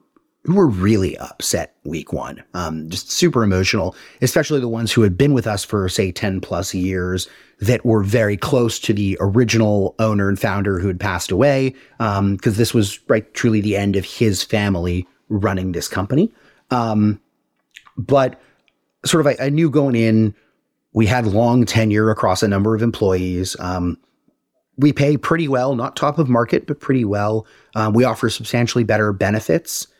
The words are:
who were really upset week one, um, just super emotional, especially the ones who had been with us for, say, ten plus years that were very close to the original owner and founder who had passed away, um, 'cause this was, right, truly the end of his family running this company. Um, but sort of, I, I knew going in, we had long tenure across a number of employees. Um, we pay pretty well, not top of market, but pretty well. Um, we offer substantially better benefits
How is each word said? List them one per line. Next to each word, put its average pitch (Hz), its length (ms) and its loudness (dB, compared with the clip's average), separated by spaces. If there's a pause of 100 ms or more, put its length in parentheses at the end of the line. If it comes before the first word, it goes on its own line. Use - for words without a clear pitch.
(440)
who 170 100 0
were 190 140 6
really 95 500 0
upset - 560 -6 (100)
week 76 280 -10
one, 69 300 -8 (120)
um, 80 340 -6
just 90 220 -10
super 147 320 2
emotional, 92 520 0 (280)
especially 147 380 0
the 123 80 -2
ones 113 240 -4
who 117 100 4
had 92 160 4
been 143 160 4
with 117 140 0
us 104 160 -4
for, 98 240 -2
say, 95 240 -2
ten 95 280 -4
plus - 320 -6
years 92 560 -4 (300)
that 107 260 0
were 110 200 2
very 104 320 0
close 120 420 0
to - 160 -2
the 101 260 -2
original 104 800 2
owner 107 300 0
and 101 100 -2
founder 98 400 -2
who 92 80 -2
had 90 140 -4
passed 92 320 -4
away, 135 420 2 (240)
um, 98 400 0
'cause 104 180 0
this 113 160 2
was, 104 360 0
right, 110 260 -2
truly 110 260 2
the 101 160 0
end 98 200 0
of 92 80 -2
his 107 380 0
family 90 640 -2 (220)
running 95 440 -2
this - 160 -6
company. 127 440 -2 (380)
Um, 107 500 0 (800)
but 127 420 0 (640)
sort 156 220 2
of, 139 120 2
I, 131 80 -2
I - 40 0
knew 156 180 2
going 135 280 2
in, 110 380 4 (580)
we 110 120 2
had 113 220 2
long 117 400 2
tenure 110 440 2
across 101 320 0
a 110 60 2
number 101 260 2
of 107 60 0
employees. 92 800 -2
Um, 90 400 -4 (800)
we 139 140 4
pay 143 240 0
pretty 165 320 -2
well, 135 260 0
not 120 220 -6
top 143 220 -2
of 151 100 2
market, 120 380 2
but 147 140 -6
pretty 127 240 0
well. 104 400 -2 (300)
Um, 107 180 0
we 120 120 4
offer 117 260 0
substantially 120 540 -2
better 107 280 2
benefits 107 760 -2 (120)